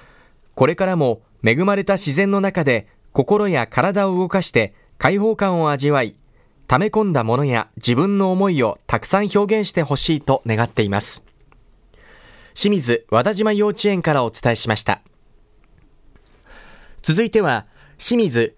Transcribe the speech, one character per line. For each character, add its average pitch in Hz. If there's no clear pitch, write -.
こ 135
れ 170
か 190
ら 185
も、 131
恵 117
ま 196
れ 196
た 202
自 151
然 196
の 202
中 190
で、 120
心 208
や 139
体 196
を 185
動 185
か 190
し -
て、 107
開 170
放 214
感 185
を 156
味 143
わ 139
い、 104
溜 131
め 196
込 214
ん 185
だ 127
も 113
の 147
や 120
自 120
分 196
の 190
思 190
い 143
を 107
た 120
く -
さ 196
ん 202
表 208
現 208
し -
て 170
ほ 139
し 156
い 139
と 135
願 113
っ 117
て -
い 101
ま 98
す。 -
清 -
水 120
和 113
田 208
島 214
幼 208
稚 208
園 196
か 160
ら 135
お 117
伝 -
え -
し -
ま 107
し -
た。 -
続 165
い 226
て 220
は、 123
清 -
水 120